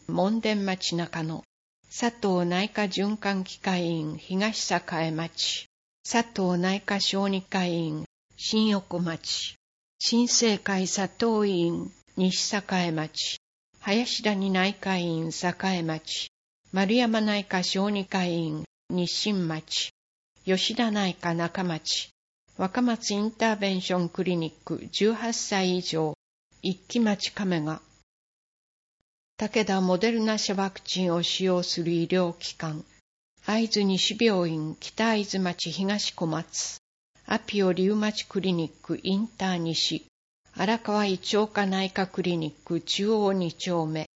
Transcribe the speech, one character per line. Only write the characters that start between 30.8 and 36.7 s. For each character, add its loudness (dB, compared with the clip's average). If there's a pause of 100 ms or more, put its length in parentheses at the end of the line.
チ -4
ン 2
を 2
使 0
用 4
す -4
る 0
医 2
療 0
機 -10
関。 -8 (580)
会 2
津 2
西 2
病 4
院、 -4
北 -2
会 0
津 -4
町、 -2
東 -2
小 -4
松。 -4 (480)